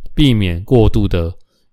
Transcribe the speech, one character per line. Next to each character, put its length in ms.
避 180
免 300
过 260
度 180
的 260